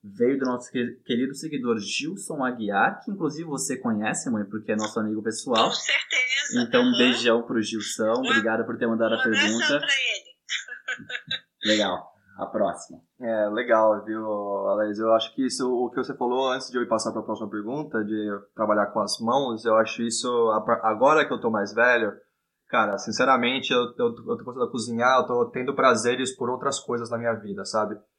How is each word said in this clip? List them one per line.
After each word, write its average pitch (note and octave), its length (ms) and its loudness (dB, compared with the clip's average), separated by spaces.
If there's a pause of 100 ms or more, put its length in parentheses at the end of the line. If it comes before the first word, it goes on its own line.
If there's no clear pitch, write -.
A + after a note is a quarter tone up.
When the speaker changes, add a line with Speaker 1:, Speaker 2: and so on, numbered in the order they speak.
Speaker 1:
veio A#2+ 360 0
do C3 60 0
nosso B2+ 260 -4
que-, A#2+ 340 -4
querido B2+ 300 -2
seguidor B2 420 -2
Gilson C#3+ 640 -6
Aguiar, A2+ 640 0
que A3 60 -8
inclusive E3 360 -4
você C3 300 -4
conhece, A2+ 540 -2
mãe, G#2 180 -2
porque A2 220 -6
é G#2+ 40 2
nosso G#2+ 240 -2
amigo G#2+ 220 -2
pessoal. A2 480 0
Speaker 2:
Com - 60 -2
certeza. - 920 -2
Speaker 1:
Então, B2 140 4
um B2 60 6
Speaker 2:
Aham. B2 100 4
Speaker 1:
beijão A#2+ 480 4
pro A#2 160 0
Gilson. G#2+ 440 -4
Speaker 2:
Um A#2 260 2
Speaker 1:
Obrigado A2 340 2
por A#2 140 -6
ter A#2+ 80 0
mandado A2+ 260 2
a A2 40 0
Speaker 2:
um - 20 -4
abração G#2+ 280 4
Speaker 1:
pergunta. A#2 320 2
Speaker 2:
pra - 80 -2
ele. B3+ 440 -2 (1300)
<laughs> - 0 -
Speaker 1:
Legal. G2+ 460 0 (280)
A F2+ 80 -4
próxima. - 500 -2 (220)
Speaker 3:
É, A2 300 0
legal, A2 540 4
viu, A2 220 -6 (440)
Alex? G#2 280 0
Eu A2+ 160 4
acho A2+ 220 2
que C3 100 0
isso, B2+ 260 -2
o B2 200 0
que - 60 -6
você B2+ 200 -4
falou B2+ 320 0
antes C3 220 -4
de B2 80 -4
eu - 20 0
ir A2 60 -2
passar A2 240 0
pra G#2+ 100 -6
próxima G#2+ 260 -6
pergunta, A2 560 -4
de G#2+ 240 -4 (280)
trabalhar G#2 320 2
com A2 140 -2
as - 180 -2
mãos, A#2 460 0
eu A2 100 6
acho A2 260 2
isso, A#2 260 -4 (220)
a G#2+ 120 2
par-, A2+ 220 0
agora C3+ 440 4
que C#3 40 -6
eu A#2 80 -4
tô A#2 120 0
mais G#2 240 -2
velho, A2+ 360 4 (560)
cara, G#2 300 0
sinceramente, B2+ 760 2
eu, B2 100 4 (140)
eu, B2 120 0
eu A2+ 80 -2
tô - 300 -6
começando B2 180 -4
a A2+ 80 -4
cozinhar, A#2+ 480 2
eu B2 80 0
tô A#2+ 240 2
tendo C3 240 -2
prazeres B2 600 2
por A#2+ 140 -4
outras C3+ 300 -2
coisas A#2 320 -4
na A#2 80 -4
minha A#2 140 0
vida, G2+ 300 -8
sabe? G#2+ 320 -2 (240)